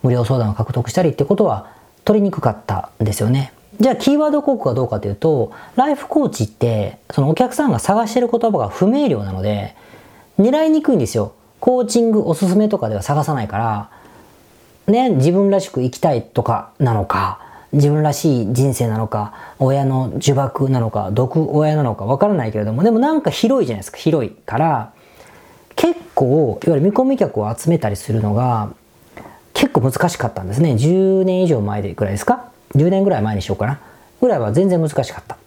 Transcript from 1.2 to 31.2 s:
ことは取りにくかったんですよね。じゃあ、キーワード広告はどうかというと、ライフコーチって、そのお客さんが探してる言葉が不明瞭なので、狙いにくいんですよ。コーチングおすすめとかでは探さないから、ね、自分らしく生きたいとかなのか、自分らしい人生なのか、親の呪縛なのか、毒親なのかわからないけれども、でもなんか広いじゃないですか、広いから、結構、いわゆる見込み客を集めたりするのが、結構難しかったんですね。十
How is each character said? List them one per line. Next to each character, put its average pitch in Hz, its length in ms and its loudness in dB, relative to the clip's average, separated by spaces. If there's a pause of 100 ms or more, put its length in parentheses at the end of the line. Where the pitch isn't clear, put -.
こ 202 100 2
と 214 80 0
は 113 240 -2 (380)
取 214 140 4
り 202 40 2
に 196 80 0
く - 80 -6
か 117 120 0
っ 107 140 -6
た - 260 -4 (100)
ん - 20 0
で 107 80 -2
す - 100 -6
よ 110 80 0
ね。 135 220 0 (280)
じ 240 100 4
ゃ 240 40 2
あ、 - 40 0
キ - 140 2
ー 294 60 2
ワ 302 120 2
ー - 20 0
ド 294 100 0
広 269 180 0
告 143 100 -2
は 113 60 -2
ど 127 100 0
う - 20 -6
か 104 140 -4
と 104 80 -4
い - 20 -4
う 95 40 -4
と、 147 360 0 (240)
ラ 269 140 2
イ 285 60 2
フ - 120 -14
コ 302 160 2
ー 262 60 0
チ 117 160 -2
っ - 20 -10
て、 110 520 -2 (120)
そ 143 100 0
の 135 80 2
お 160 60 2
客 247 200 0
さ 294 120 0
ん 214 40 2
が 117 80 0
探 214 280 0
し 214 60 -8
て 247 80 2
る 240 80 0
言 233 100 0 (120)
葉 190 60 0
が 107 120 0
不 - 180 0
明 277 200 2
瞭 113 160 0
な 95 100 -6
の 92 80 -4
で、 104 340 -4 (640)
狙 277 280 4
い - 20 2
に 311 120 2
く 285 120 0
い - 20 2
ん 175 40 2
で 113 80 0
す - 100 -4
よ。 104 160 -2 (320)
コ 254 140 4
ー 240 60 0
チ 233 140 0
ン 233 120 4
グ 214 180 2
お 160 60 2
す 185 120 0
す 180 80 2
め 214 140 4
と 208 80 -2
か 113 120 -4
で 107 60 -4
は 98 60 -4
探 147 220 0
さ 156 100 -2
な 127 80 -2
い 107 60 -4
か 98 100 -6
ら、 110 320 -4 (960)
ね、 240 240 2
自 147 220 2
分 196 180 2
ら 196 100 2
し 190 100 -8
く 127 120 -4
生 127 80 0
き - 80 -12
た 160 160 0
い 117 80 -2
と - 220 -4
か - 340 -2
な 123 160 2
の 101 120 0
か、 - 340 -4 (340)
自 143 160 4
分 151 140 2
ら 147 100 0
し 131 300 0
い 104 100 -2
人 131 220 2
生 120 120 0
な 110 120 -2
の 110 80 -4
か、 107 260 -6 (240)
親 135 260 2
の 131 280 0 (100)
呪 139 140 2
縛 135 340 0
な 131 100 2
の 110 120 -2
か、 98 200 -4
毒 127 460 0
親 151 180 2
な 151 60 0
の 117 140 -2
か 98 100 -10
わ 135 140 -2
か 208 80 4
ら 208 80 0
な 131 100 -2
い 110 60 -4
け 107 80 -4
れ 104 60 -2
ど 110 80 -4
も、 135 100 0
で 233 80 4
も 220 80 2
な 285 140 2
ん 302 80 0
か - 100 0
広 233 320 0
い - 20 0
じ 123 80 -4
ゃ 104 40 -6
な - 0 -
い - 20 -8
で 98 60 -12
す - 60 -16
か、 - 60 -20
広 151 300 0
い - 20 -8
か - 300 -8
ら、 139 320 0 (840)
結 339 240 0 (140)
構、 135 500 2
い - 60 2
わ 165 60 4
ゆ 139 60 2
る 165 40 2
見 202 80 2
込 254 120 2
み 269 120 0
客 131 240 -2
を 107 100 -4
集 156 200 -2
め 160 80 2
た 107 100 -2
り 101 60 -4
す - 180 -6
る 113 80 0
の 104 140 0
が、 113 340 0 (840)
結 - 160 2
構 139 100 2
難 135 260 0
し - 100 -2
か 127 100 -4
っ - 80 -6
た 90 80 -8
ん 90 40 -8
で 98 60 -6
す 127 80 0
ね。 151 140 2
十 190 500 2